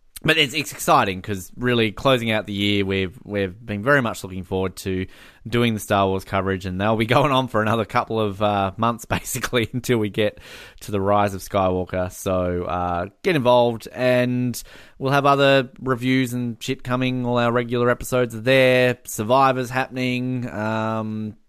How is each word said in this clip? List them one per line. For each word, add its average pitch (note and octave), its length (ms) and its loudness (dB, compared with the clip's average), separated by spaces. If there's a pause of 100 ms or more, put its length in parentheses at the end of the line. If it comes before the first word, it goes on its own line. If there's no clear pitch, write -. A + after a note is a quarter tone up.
(220)
but D#3+ 160 2
it's, D3 160 2
it's D3 200 -4
exciting, G#2+ 480 2
'cause F#2+ 340 -8
really A#2 380 0
closing A#2+ 360 0
out G#2+ 160 -2
the G#2+ 60 -8
year, G2+ 320 2
we've, F#2+ 400 -2
we've G2 420 -4
been G#2 160 -6
very C3+ 200 2
much A2+ 200 -4
looking F#2 220 -10
forward F#2 320 -4
to F#2 300 -4 (420)
doing A#2 280 2
the G#2+ 40 -6
Star G2 280 2
Wars F#2+ 180 -4
coverage, F#2+ 400 -2
and F#2 140 -6
they'll G#2+ 180 0
be A2 80 0
<laughs> - 0 -
going C3+ 260 2
on C3 160 0
for A2 140 0
another A2 240 0
couple A2+ 340 -2
of, G#2 220 -2
uh, G2+ 340 0
months, A2+ 300 -2
<laughs> - 0 -
basically, - 680 -4
until B2 260 0
we G#2+ 120 0
get G#2 300 -2 (420)
to - 100 -10
the G2+ 80 -2
Rise G2+ 340 2
of F#2+ 60 -8
Skywalker. F#2 720 0
So, F2+ 540 -2
uh, F2 400 -2 (180)
get F3+ 140 2
involved, A#2+ 560 4
and B2 680 0 (360)
we'll C3+ 160 -2
have C#3+ 120 2
other C#3 440 4 (100)
reviews B2+ 540 0
and A#2+ 280 -6
shit - 220 -6
coming. B2+ 420 -2
All B2 120 0
our A#2+ 160 2
regular A#2+ 360 0
episodes A#2+ 460 0
are A2 60 -8
there. B2+ 640 4
Survivor's B2+ 640 2
happening. B2+ 840 -2
Um, A2 840 -4 (120)